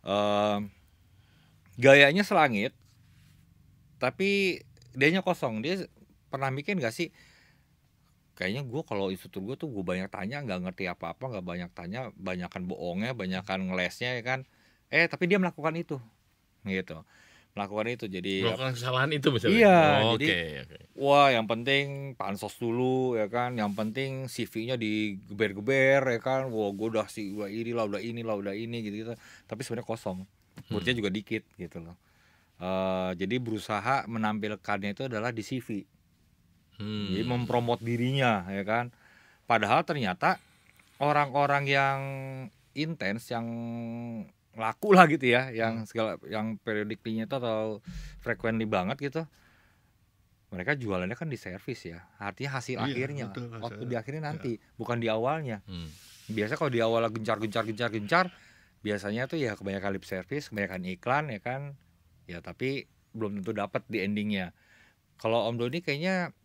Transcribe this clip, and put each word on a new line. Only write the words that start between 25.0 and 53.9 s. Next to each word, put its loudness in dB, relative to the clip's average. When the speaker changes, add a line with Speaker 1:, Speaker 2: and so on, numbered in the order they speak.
Speaker 1:
ya 0
kan. 0
Wah, 0
gua -2
udah 0
si-, -8
udah -6
inilah, -2
udah -4
inilah, -4
udah -4
ini, -6
gitu-gitu. -8
Tapi -10
sebenarnya -6
kosong. -6
Muridnya 0
Speaker 2:
Hmm. -2
Speaker 1:
juga 2
dikit, -4
gitu -12
loh. -12
Eh, 0
jadi -2
berusaha -2
menampilkannya -2
itu -8
adalah -4
di -6
C -6
V. -8
Speaker 2:
Hmm. -4
Speaker 1:
Jadi 0
mempromot 0
dirinya, 0
ya -4
kan. -2
Padahal 4
ternyata 0
orang-orang 4
yang 4
intens, -4
yang -2
laku 4
lah 12
gitu 0
ya, 4
yang 0
Speaker 2:
Hmm. -8
Speaker 1:
segala, -2
yang -2
periodically-nya -4
itu -4
atau -2
frequently -2
banget 0
gitu, -4
mereka -2
jualannya -2
kan -8
di -6
servis -10
ya. -12
Artinya -6
hasil -6
Speaker 3:
Iya, -2
Speaker 1:
akhirnya, -4
Speaker 3:
betul, -10
hasil -10
Speaker 1:
waktu -8
di -4